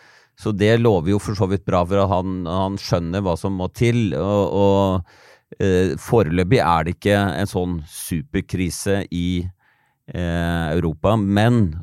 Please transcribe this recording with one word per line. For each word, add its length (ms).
så 160
det 240
lover 300
jo 100
for 160
så 140
vidt 160
bra, 180
for 140
at 100
han, 380
han 320
skjønner 440
hva 160
som 220
må 140
til, 420
og, 400
og, 480
eh, 380
foreløpig 680
er 220
det 100
ikke 220
en 100
sånn 400
superkrise 1300
i, 320
eh, 640
Europa, 460
men, 640